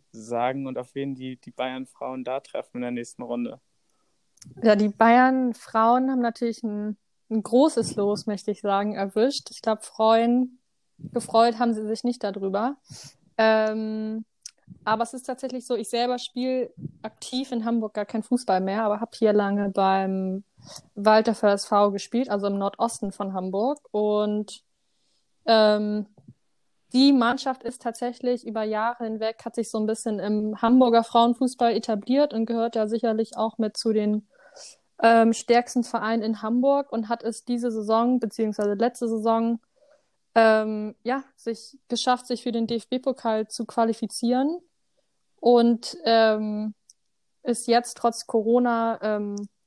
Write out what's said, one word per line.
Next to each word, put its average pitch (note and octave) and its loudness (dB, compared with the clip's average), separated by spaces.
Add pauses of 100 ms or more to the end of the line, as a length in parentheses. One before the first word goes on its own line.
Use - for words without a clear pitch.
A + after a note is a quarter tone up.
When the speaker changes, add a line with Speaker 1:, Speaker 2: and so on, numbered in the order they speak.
(100)
Speaker 1:
sagen A#2+ -4
und C3 -8
auf B2+ -12
wen C#3 -6
die, C3 -12
die - -20
Bayern-Frauen C3 -10
da B2+ -6
treffen - -12
in B2 -8
der B2 -6
nächsten A#2+ -10
Runde. A#2+ -8 (1000)
Speaker 2:
Ja, G#3+ 6
die G#3 2
Bayern-Frauen B3 2
haben B3+ -2
natürlich A#3 -4
ein, G#3 -6 (320)
ein A3 -2
großes B3+ 2
Los, G3+ -2
möchte G#3 -4
ich G3+ -8
sagen, G3+ -2
erwischt. G#3+ -2
Ich - -18
glaub, A3 -2
freuen, A#3 2 (400)
gefreut A#3 0
haben A#3+ 2
sie G#3+ -6
sich A3 -6
nicht A#3+ -4
darüber. G3 0 (600)
Ähm, A3 0 (580)
aber A3 0
es A#3 -8
ist B3+ -14
tatsächlich B3+ -8
so, B3 -2
ich A3 -6
selber B3 -2
spiel B3+ -4 (300)
aktiv B3+ -8
in A#3 -4
Hamburg A3+ -2
gar G#3 -4
keinen A3 -6
Fußball G3+ 0
mehr, G3 -2
aber G#3 0
hab A3+ -8
hier G#3+ 2
lange G3+ 2
beim F#3+ 0 (540)
Walter G#3+ 4
für G#3 2
S G3+ 0
V G#3 4
gespielt, A#3 -4
also G3+ -2
im G3 -2
Nordosten G3 -4
von F#3+ -8
Hamburg. G3 -2 (140)
Und, G#3 -2 (840)
ähm, G#3+ 2 (840)
die C#4 6
Mannschaft B3+ 0
ist A#3 -12
tatsächlich B3 -4
über A3 -6
Jahre A3 -4
hinweg, A3 -6
hat A3+ -10
sich A3+ -4
so A3+ -4
ein G#3+ 0
bisschen A3 -4
im G#3+ -2
Hamburger A#3 6
Frauenfußball A#3+ 2
etabliert A#3+ 0
und A3+ -2
gehört A#3 -2
ja G#3+ 0
sicherlich A3 -2
auch A3 -4
mit G#3+ -2
zu A3+ -2
den, G#3 0 (720)
ähm, A3+ 6
stärksten A#3+ 0
Vereinen A3 -2
in A3 -4
Hamburg C4+ 0
und A3+ -4
hat A#3 -4
es A3+ -8
diese A#3+ -2
Saison, A3+ 2
beziehungsweise G#3+ -2
letzte G3 -2
Saison, A3+ 0 (720)
ähm, A3 2
ja, C4 -4 (140)
sich - -12
geschafft, B3 -2
sich A#3+ -6
für B3 -4
den A3+ -2
D-F-B-Pokal A#3 -4
zu A3 -10
qualifizieren A#3+ -2 (800)
und, A#3 4
ähm, G#3+ 2 (720)
ist A#3 -2
jetzt A#3+ 0
trotz - -2
Corona, A3+ 0
ähm, G#3 -4 (180)